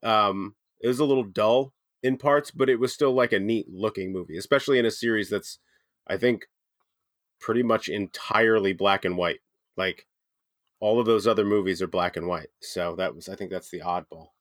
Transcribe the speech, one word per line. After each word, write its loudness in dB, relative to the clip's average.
Um, 2
it -2
was 0
a 4
little 2
dull 2
in 2
parts, 0
but 2
it 4
was 0
still, 2
like, 2
a 2
neat -2
looking -4
movie, -8
especially 2
in 2
a 2
series -2
that's, -6
I -4
think, 0
pretty -2
much 0
entirely 0
black 0
and -2
white. -2
Like, -4
all 2
of 2
those 4
other 4
movies 0
are -2
black -2
and -6
white. -6
So -6
that -4
was, -18
I -10
think -10
that's -10
the -10
oddball. -8